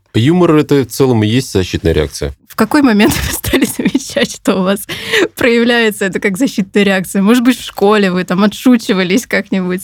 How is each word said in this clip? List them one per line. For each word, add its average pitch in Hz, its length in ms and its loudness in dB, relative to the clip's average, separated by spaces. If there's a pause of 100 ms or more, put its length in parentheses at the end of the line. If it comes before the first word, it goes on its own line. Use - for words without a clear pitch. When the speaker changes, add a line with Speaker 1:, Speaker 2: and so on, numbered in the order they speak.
(140)
Speaker 1:
Юмор — 160 420 4
это 143 260 2
в 120 40 -6
целом 127 360 2
и 107 40 2
есть 120 260 -2
защитная 85 400 0
реакция. 76 420 -4 (140)
Speaker 2:
В - 80 -20
какой 277 260 2
момент 220 300 4 (100)
<laughs> - 40 -2
вы - 60 -6
стали - 320 -4
замечать, - 680 -4
что 190 300 -2
у - 20 0
вас 196 240 -2 (500)
проявляется 233 680 0
это 185 160 -4
как 196 160 -2
защитная 208 460 -2
реакция? 196 400 0
Может 233 200 2
быть, 247 160 2
в - 60 -14
школе 202 460 2
вы 180 140 -2
там 180 200 0
отшучивались 214 840 0
как-нибудь, 190 580 -4